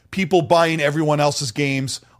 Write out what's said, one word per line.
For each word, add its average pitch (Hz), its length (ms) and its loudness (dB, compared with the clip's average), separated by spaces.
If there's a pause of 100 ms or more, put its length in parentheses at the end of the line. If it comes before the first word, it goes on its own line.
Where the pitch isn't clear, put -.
(120)
people 185 300 0
buying 165 400 2
everyone 151 380 0
else's 147 320 0
games 135 500 -4 (180)